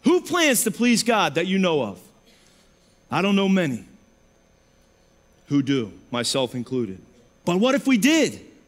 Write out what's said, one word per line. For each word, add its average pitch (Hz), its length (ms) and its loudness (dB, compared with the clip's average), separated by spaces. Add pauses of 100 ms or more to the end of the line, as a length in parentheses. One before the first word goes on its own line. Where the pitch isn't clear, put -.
Who 339 160 4
plans 320 440 2
to 226 60 0
please 233 320 0
God 196 320 0
that 170 140 -2
you 190 100 0
know 165 240 0
of? 101 160 -8 (1120)
I 156 120 -2
don't 196 120 0
know 196 140 2
many 165 360 -2 (1600)
who 143 140 0
do, 120 300 -2 (200)
myself 123 420 -2
included. 117 440 -8 (460)
But 180 140 -2
what 254 160 2
if 277 120 -2
we 262 120 4
did? 240 420 2 (280)